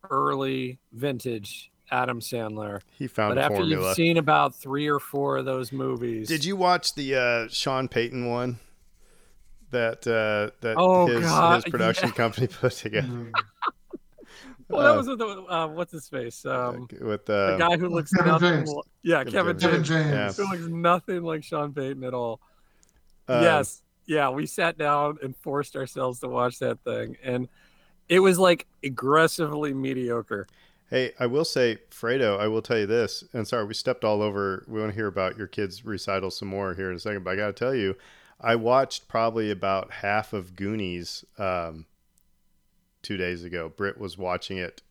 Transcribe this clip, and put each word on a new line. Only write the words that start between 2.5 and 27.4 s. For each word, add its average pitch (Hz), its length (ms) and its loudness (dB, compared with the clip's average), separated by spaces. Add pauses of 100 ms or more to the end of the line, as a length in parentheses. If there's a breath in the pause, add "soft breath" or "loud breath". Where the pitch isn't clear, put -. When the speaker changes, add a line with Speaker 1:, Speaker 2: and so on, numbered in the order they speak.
Speaker 2:
He 143 100 -8
found 110 280 0
Speaker 1:
But 135 60 2
after 151 160 2
Speaker 2:
formula. 160 300 2
Speaker 1:
you've - 80 2
seen 170 220 4
about 147 380 4
three 139 320 -4
or 147 120 2
four 143 380 -2
of 131 80 -2
those 131 260 -4
movies 120 560 -4
Speaker 2:
Did 151 180 0
you 196 100 -2
watch 180 380 2
the, 135 220 -2
uh, 120 340 2
Sean 131 380 -2
Payton 120 420 -2
one? 120 300 -2 (1120 soft breath)
That, 117 360 -2
uh, 107 440 2 (100)
that 113 160 -2
Speaker 1:
Oh, 180 300 6
Speaker 2:
his, 117 140 2
Speaker 1:
God, 165 340 6
Speaker 2:
his 170 160 -2
production 117 380 2
Speaker 1:
yeah. 107 60 -8
Speaker 2:
company 117 320 0
<laughs> - 140 -8
put 127 120 2
together. 110 340 -4
Speaker 3:
Mm. 120 260 -10 (1300 loud breath)
Speaker 1:
Well, 285 160 0
that 285 100 10
Speaker 2:
Uh, - 40 6
Speaker 1:
was 262 100 0
with 254 120 -4
the, 226 80 -2
uh, 180 400 -4
what's 165 240 -6
his 160 160 -14
face? 120 380 -8
Um, 123 420 -4 (140)
Speaker 2:
with, 107 240 -4
Speaker 1:
the 110 80 0 (220)
Speaker 2:
uh, - 20 0
Speaker 1:
guy 170 200 4
who 175 120 0
looks 170 220 -2
Speaker 3:
Kevin 175 220 6
Speaker 1:
nothing 165 160 6
Speaker 3:
James. 156 200 2
Speaker 1:
li-, 147 120 -6 (200)
yeah, 165 220 4
Speaker 2:
Kevin 175 340 2
Speaker 1:
Kevin - 0 -
Speaker 2:
James. - 60 -2
Speaker 3:
Kevin 170 200 6
Speaker 1:
James, 156 220 2
Speaker 3:
James. 104 340 0
Speaker 2:
Yeah. 202 60 0
Speaker 1:
who 190 60 -2
looks 170 200 -6
nothing 170 520 2
like 160 200 -4
Sean 147 300 -4
Payton 139 300 -6
at 127 100 -6
all. 117 260 -4 (880)
Speaker 2:
Um, 120 160 4
Speaker 1:
Yes. 156 380 4 (240)
Yeah, 147 240 2
we 147 180 -4
sat 165 300 -2
down 147 440 0
and 135 160 -8
forced 139 380 -6
ourselves 131 460 -6
to 139 60 -8
watch 123 320 -2
that 120 240 -2
thing. 113 400 -6
And 127 240 -4 (600 soft breath)